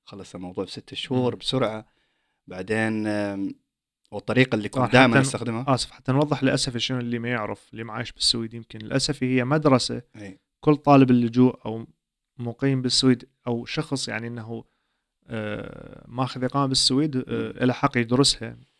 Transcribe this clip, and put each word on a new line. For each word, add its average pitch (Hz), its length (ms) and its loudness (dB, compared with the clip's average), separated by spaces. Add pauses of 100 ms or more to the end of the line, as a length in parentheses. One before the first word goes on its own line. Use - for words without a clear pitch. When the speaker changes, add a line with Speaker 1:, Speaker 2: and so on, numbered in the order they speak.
Speaker 1:
خلص 98 300 -16
الموضوع 90 300 -8
بست - 280 -14
شهور 127 400 -2
Speaker 2:
مم. - 60 -12
Speaker 1:
بسرعة. 110 460 -4 (600)
بعدين، 107 600 -2
آم، 101 480 -4 (560)
والطريقة 117 440 0
اللي 107 140 -2
كنت 131 140 -2
Speaker 2:
آه، 123 40 2
Speaker 1:
دائمًا 123 260 6
Speaker 2:
حتى 131 40 6
ن-، 135 40 6
Speaker 1:
أستخدمها. 123 540 -2
Speaker 2:
آسف، - 160 -4
حتى - 200 -6
نوضح 147 320 0
الأسفي 131 360 0
شنو 127 200 -4
اللي 120 200 -4
ما 117 100 -6
يعرف، 107 420 -6
اللي 110 120 -10
ما 110 100 -12
عايش 113 180 -8
بالسويد 113 420 -2
يمكن. 117 280 -16
الأسفي 131 560 0
هي 123 80 2
مدرسة 131 560 2 (140)
Speaker 1:
أي. 101 240 -16 (200)
Speaker 2:
كل 151 160 4
طالب 139 360 8
اللجوء 123 540 4
أو 113 220 -10 (500)
مقيم 127 440 -2
بالسويد 123 480 2 (180)
أو 120 180 -4
شخص 147 420 -6
يعني 113 200 -6
إنه، 113 360 -12 (640)
آه، 107 800 -10
ماخذ 127 360 -4
إقامة 139 220 0
بالسويد، 131 500 2
آه، 127 120 -2
Speaker 1:
مم. 113 380 -4
Speaker 2:
له 127 80 4
حق - 240 -2
يدرسها 120 600 0 (220)